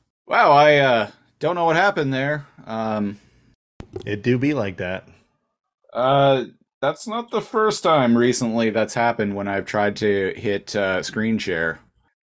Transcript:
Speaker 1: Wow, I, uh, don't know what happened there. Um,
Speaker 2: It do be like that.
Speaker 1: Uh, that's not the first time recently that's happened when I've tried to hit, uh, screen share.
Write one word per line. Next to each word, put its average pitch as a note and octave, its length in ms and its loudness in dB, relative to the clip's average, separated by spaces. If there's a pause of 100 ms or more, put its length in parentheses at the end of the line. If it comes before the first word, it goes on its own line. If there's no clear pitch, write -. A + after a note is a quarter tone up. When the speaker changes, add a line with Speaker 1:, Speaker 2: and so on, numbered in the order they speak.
(260)
Speaker 1:
Wow, G#3 260 4
I, D3 260 8
uh, A#2+ 320 2 (280)
don't D#3 160 -2
know F3 120 0
what D#3+ 100 2
happened E3+ 380 0
there. C#3+ 320 -4 (180)
Um, G#2+ 540 -4 (880)
Speaker 2:
It G#2 160 -6
do B2 160 2
be C#3+ 160 -2
like G2+ 240 -6
that. F#2 280 -8 (840)
Speaker 1:
Uh, C3+ 520 2 (360)
that's D3+ 260 -4
not A#3 240 -8
the G#3+ 120 -2
first G#3+ 400 -2
time C3+ 340 4
recently A#2 540 0
that's G#2+ 240 -2
happened A2+ 420 -2
when G2 120 -6
I've G2 180 -4
tried G#2 300 -2
to G2 380 0
hit, G2+ 400 -6
uh, F#2+ 280 -2
screen A2 340 -4
share. E2 440 -4 (420)